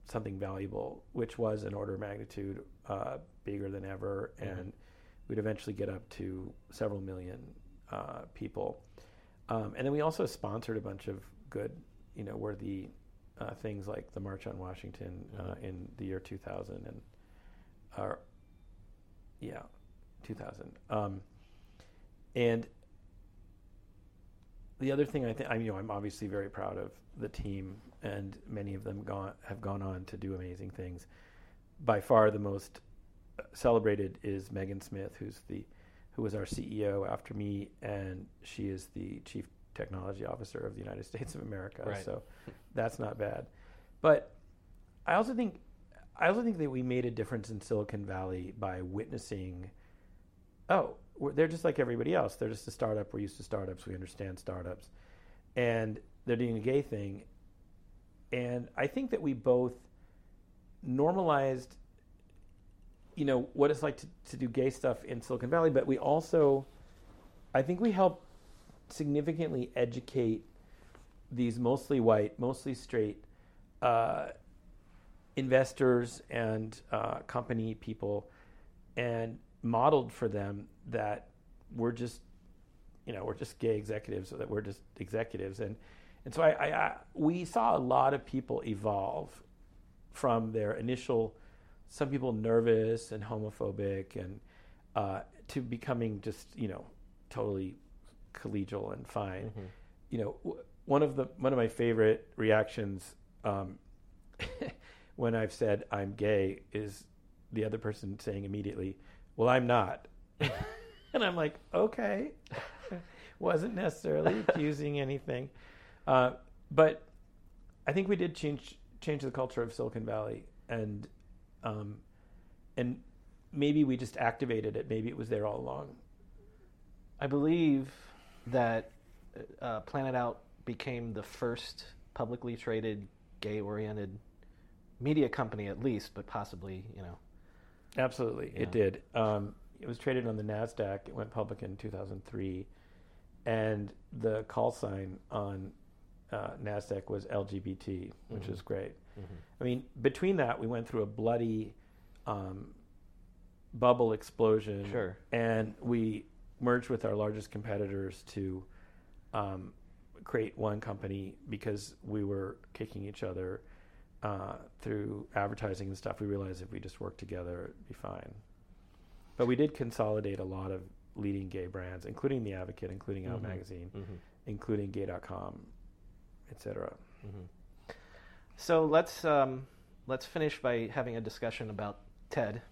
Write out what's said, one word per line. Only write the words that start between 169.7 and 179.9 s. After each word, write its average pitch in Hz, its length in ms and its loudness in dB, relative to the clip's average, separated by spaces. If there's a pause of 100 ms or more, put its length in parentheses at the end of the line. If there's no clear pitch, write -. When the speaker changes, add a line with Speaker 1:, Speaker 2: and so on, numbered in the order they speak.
Speaker 1:
consolidate 107 640 0
a 98 40 -4
lot 95 260 -4
of 92 140 -4 (320)
leading 98 320 -2
gay 90 200 -4
brands, 90 380 -8
including 123 380 0
The 101 100 -4
Advocate, 92 380 -8
including 98 360 -6
Out 95 100 -4
Speaker 2:
Mm-hmm. 98 100 -6
Speaker 1:
Magazine, 90 480 -10
Speaker 2:
Mm-hmm. 95 180 -10 (340)
Speaker 1:
including 104 440 -2
gay 98 140 -2
dot 90 160 -6
com, 92 400 -8 (920)
et - 100 -16
cetera. - 320 -6 (320)
Speaker 2:
Mm-hmm. - 680 -16 (640)
So 160 280 4
let's, 160 380 4
um, 131 420 4 (420)